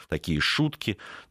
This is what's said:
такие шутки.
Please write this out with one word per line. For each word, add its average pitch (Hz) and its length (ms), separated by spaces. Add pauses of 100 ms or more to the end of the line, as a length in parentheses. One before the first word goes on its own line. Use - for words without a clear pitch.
такие 78 320
шутки. - 560 (340)